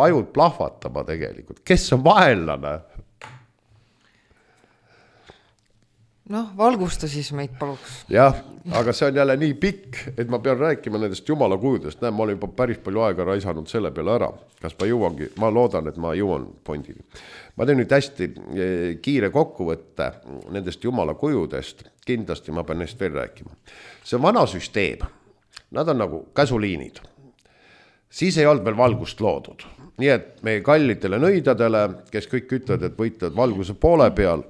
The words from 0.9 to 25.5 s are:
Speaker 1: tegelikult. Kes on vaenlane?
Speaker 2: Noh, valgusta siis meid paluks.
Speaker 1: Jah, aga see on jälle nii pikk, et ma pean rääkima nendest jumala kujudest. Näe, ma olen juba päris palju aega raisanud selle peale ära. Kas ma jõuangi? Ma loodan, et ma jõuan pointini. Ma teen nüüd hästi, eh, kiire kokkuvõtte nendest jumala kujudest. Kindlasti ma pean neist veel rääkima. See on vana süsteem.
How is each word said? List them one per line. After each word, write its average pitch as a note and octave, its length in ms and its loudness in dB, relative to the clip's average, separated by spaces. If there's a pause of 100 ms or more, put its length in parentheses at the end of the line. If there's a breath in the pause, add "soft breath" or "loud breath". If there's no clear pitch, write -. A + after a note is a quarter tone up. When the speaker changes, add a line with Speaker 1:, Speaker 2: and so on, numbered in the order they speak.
Speaker 1:
tegelikult. C2+ 640 -10
Kes - 260 4
on C3 120 4
vaenlane? E2 760 4 (3500 soft breath)
Speaker 2:
Noh, A3 140 -4 (100)
valgusta G3+ 480 2
siis C#3+ 320 -6
meid C#3 240 -6
paluks. C#3+ 380 -10 (100)
Speaker 1:
Jah, C3 300 6 (340)
aga A#2 240 2
see C#3+ 140 2
on C3+ 100 0
jälle C3+ 160 4
nii D3 240 0
pikk, - 380 -4 (180)
et A#2 160 -4
ma B2 80 0
pean B2+ 160 2
rääkima C3+ 460 -2
nendest F#2+ 260 -4
jumala A#2+ 320 2
kujudest. G#2+ 400 -2
Näe, A2+ 160 -2
ma A2 80 0
olen G2+ 140 -2
juba G2+ 100 -8 (140)
päris A#2+ 180 -2
palju G#2 240 -2
aega F2+ 240 -2
raisanud F#2 400 -4
selle G2+ 240 -4
peale D#2+ 220 -2
ära. G#2+ 160 -2 (320)
Kas E2 180 -10
ma G2 80 0
jõuangi? F2 480 -2
Ma G#2+ 160 0
loodan, F#2+ 400 0
et D#2+ 80 -14
ma E2 160 -4
jõuan E2+ 320 -2 (160)
pointini. D2 400 -12 (560 loud breath)
Ma B2 80 0
teen C#3+ 140 4
nüüd - 100 -4
hästi, C3+ 380 0 (260)
eh, F2+ 300 -2 (180)
kiire B2+ 320 0
kokkuvõtte E2 720 -4 (480)
nendest F#2 320 -8
jumala F#2+ 260 -2
kujudest. E2 680 -4 (240)
Kindlasti F2 480 -6
ma E2+ 80 -4
pean E2 160 -6
neist - 200 -10
veel F#2 200 -4
rääkima. - 320 -12 (480 loud breath)
See - 160 -4
on B2+ 80 0
vana F#3+ 240 4
süsteem. F2+ 560 -4 (680 loud breath)